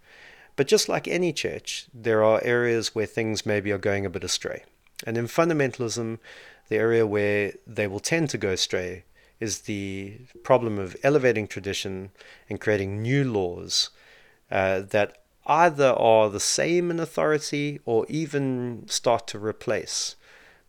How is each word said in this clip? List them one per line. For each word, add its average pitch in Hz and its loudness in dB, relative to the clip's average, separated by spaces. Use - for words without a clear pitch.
But - 0
just 208 4
like 170 -2
any 175 0
church, - -8
there 110 2
are 110 6
areas 120 0
where 107 0
things 110 -2
maybe 104 0
are 98 -2
going 98 0
a 92 -4
bit 87 -8
astray. - -6
And 113 -2
in 117 -2
fundamentalism, 117 -2
the 110 0
area 113 4
where 104 0
they 107 -2
will 98 -4
tend 165 0
to - -4
go 101 0
astray 90 -4
is 110 -6
the 98 -8
problem 117 2
of 92 -6
elevating 127 2
tradition 95 -8
and 101 -8
creating 101 0
new 131 0
laws, 90 -2
uh, 95 2
that 101 0
either 143 4
are 110 6
the 101 -4
same 170 0
in 170 -2
authority 151 -2
or 113 2
even 135 -4
start - 0
to - -10
replace - -4